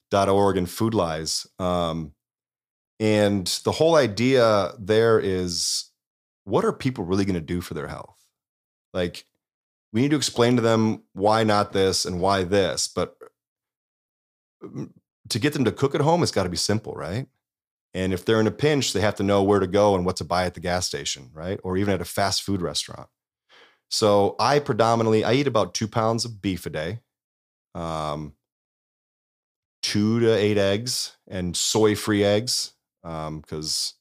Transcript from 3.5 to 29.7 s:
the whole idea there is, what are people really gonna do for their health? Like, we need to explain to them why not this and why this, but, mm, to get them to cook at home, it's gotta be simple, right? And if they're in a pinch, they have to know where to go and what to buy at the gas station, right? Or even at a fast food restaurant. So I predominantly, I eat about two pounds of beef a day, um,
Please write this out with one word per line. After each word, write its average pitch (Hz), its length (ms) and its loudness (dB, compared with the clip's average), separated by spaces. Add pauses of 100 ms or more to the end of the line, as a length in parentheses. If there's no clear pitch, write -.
the 107 100 0
whole 160 220 2
idea 113 840 4
there 110 400 4
is, 90 720 -4 (540)
what 143 200 0
are - 80 0
people 123 300 -4
really 95 220 0
gonna 92 160 -2
do 85 200 -6
for 87 140 -10
their 71 140 -8
health? - 280 -16 (760)
Like, 90 340 -4 (680)
we 110 80 2
need 143 80 2
to 151 80 2
explain 123 380 2
to 117 80 2
them 110 400 2 (100)
why 107 300 2
not 104 300 2
this 95 320 2
and 90 140 -6
why 95 240 2
this, 90 440 0
but, - 280 -6 (1500)
mm, 127 260 -14 (400)
to - 80 -2
get 143 160 0
them 147 120 0
to 104 60 2
cook 139 220 -2
at 156 80 0
home, 160 220 2
it's 113 80 -2
gotta 92 180 0
be 87 80 -6
simple, - 360 -4
right? 82 340 -8 (680)
And 95 200 -2
if 90 120 -6
they're 113 160 2
in 110 60 4
a 104 40 0
pinch, 143 420 0
they 95 80 0
have 101 140 0
to - 80 -4
know 101 180 4
where 101 180 4
to 92 80 0
go 101 280 4
and 90 100 0
what 92 120 -2
to - 60 -8
buy 90 220 -2
at 87 80 -6
the - 60 -16
gas 87 260 -4
station, 69 480 -8
right? 87 300 -8
Or 92 140 -4
even 101 160 0
at 87 80 -4
a 87 40 -8
fast 98 380 -2
food 98 180 -4
restaurant. - 480 -8 (800)
So 101 500 2
I 131 200 2
predominantly, 113 640 2
I 113 100 0
eat 139 140 2
about 107 260 0
two 113 140 -4
pounds 113 380 -2
of 110 160 -14
beef 92 240 -4
a - 40 -8
day, 80 300 -6 (760)
um, 78 600 -8 (1500)